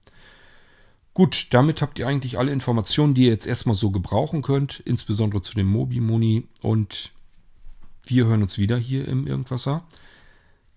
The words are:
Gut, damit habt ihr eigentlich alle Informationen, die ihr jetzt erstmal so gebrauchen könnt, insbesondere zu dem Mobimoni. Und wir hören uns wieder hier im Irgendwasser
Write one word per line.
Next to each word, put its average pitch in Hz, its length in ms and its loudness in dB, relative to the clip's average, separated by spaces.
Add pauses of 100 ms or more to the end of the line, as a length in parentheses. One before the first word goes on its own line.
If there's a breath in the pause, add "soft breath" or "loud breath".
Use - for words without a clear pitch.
(1120 loud breath)
Gut, - 360 2
damit 151 320 4
habt - 180 -6
ihr 117 80 -4
eigentlich 135 300 -4
alle 135 160 0
Informationen, 131 600 2
die 127 100 6
ihr 120 80 6
jetzt 107 160 -2
erstmal 117 280 0
so 98 160 0
gebrauchen 113 500 -2
könnt, 139 400 -2
insbesondere 107 600 -2
zu - 140 -10
dem 98 120 2
Mobimoni. 113 800 0 (140)
Und 110 500 -2 (960)
wir 123 220 2
hören 110 140 4
uns 98 160 -2
wieder 107 200 0
hier 131 300 -4
im 135 200 -4
Irgendwasser 135 580 -6 (920 loud breath)